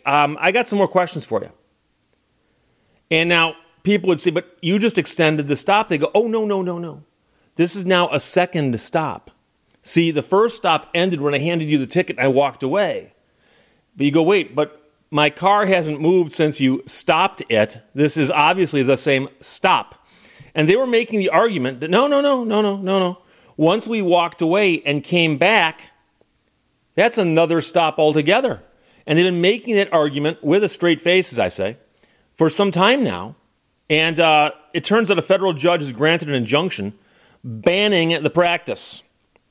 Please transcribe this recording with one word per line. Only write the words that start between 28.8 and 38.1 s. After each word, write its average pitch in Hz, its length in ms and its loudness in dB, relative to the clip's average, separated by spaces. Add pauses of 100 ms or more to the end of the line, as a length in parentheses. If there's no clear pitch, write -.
And 156 120 2
they've 175 60 4
been 180 160 0
making 214 360 0
that 196 180 0
argument 151 480 0
with 175 200 2
a 196 60 0
straight 170 320 0
face, 180 320 0
as 123 60 -4
I 98 100 0
say, 98 300 -6 (540)
for 160 180 2
some 202 200 0
time 220 320 2
now. 104 340 -6 (520)
And, 160 320 0
uh, 151 320 4 (220)
it 165 100 -4
turns 208 260 0
out 190 80 2
a 165 40 -2
federal 190 320 0
judge 165 280 0
has 139 100 -8
granted 156 360 0
an 143 60 -4
injunction 123 600 -2 (480)
banning 170 800 0